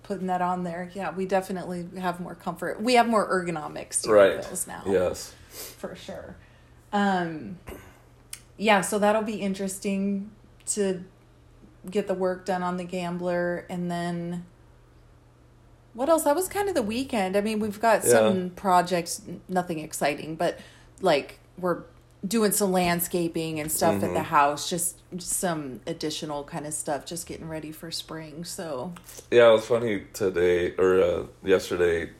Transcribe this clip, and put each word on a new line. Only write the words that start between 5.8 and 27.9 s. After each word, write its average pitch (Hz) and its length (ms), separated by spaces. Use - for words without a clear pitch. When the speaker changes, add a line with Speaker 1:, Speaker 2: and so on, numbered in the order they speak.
Speaker 1:
sure. 180 400
Um, 180 680
yeah, 202 240
so 208 180
that'll 214 220
be 214 200
interesting 196 880
to 190 360
get 196 180
the 190 80
work 185 300
done 180 180
on 180 140
the 180 60
Gambler, 175 840
and 180 200
then 175 560
what 254 160
else? 311 140
That 285 120
was 370 120
kind 403 220
of 359 60
the 285 80
weekend. 214 520
I 202 60
mean, 214 180
we've 208 220
got 220 220
Speaker 2:
Yeah. 233 80
Speaker 1:
some 202 400
projects, 180 760
n-, - 220
nothing 180 300
exciting, 151 560
but, 165 240
like, 156 380
we're 175 260
doing 208 260
some 196 200
landscaping 170 880
and 151 120
stuff 165 240
at - 60
the 170 60
Speaker 2:
Mm-hmm. 175 160
Speaker 1:
house, 147 460
just - 280
some 156 680
additional 156 560
kind 160 240
of 202 60
stuff, - 320
just 170 200
getting 165 220
ready 156 240
for 165 200